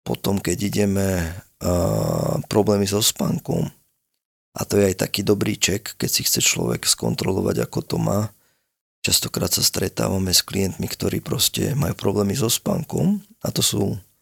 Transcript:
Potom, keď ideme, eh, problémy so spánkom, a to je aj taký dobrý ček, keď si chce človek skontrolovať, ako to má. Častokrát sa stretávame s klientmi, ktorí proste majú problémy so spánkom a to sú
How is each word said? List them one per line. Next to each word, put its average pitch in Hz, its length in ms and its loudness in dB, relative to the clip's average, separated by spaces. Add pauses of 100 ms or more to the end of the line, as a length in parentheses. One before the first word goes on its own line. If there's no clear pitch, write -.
Potom, - 380 -2
keď 87 240 -2
ideme, 98 460 2 (500)
eh, 85 760 0 (120)
problémy 104 380 4
so 101 160 0
spánkom, - 720 -2 (760)
a - 120 -12
to - 140 0
je 101 80 6
aj 92 140 2
taký - 240 -2
dobrý 104 340 2
ček, - 380 -2
keď - 160 -2
si - 120 -2
chce - 200 0
človek - 400 0
skontrolovať, - 800 0
ako - 200 -2
to - 140 -4
má. 107 380 0 (680)
Častokrát - 480 0
sa - 140 0
stretávame 95 720 0
s - 80 4
klientmi, 92 420 -2
ktorí - 380 -4
proste - 500 -2
majú 127 220 0
problémy 101 400 0
so 131 160 0
spánkom 190 720 0 (180)
a - 80 -4
to - 140 -2
sú 104 320 0 (280)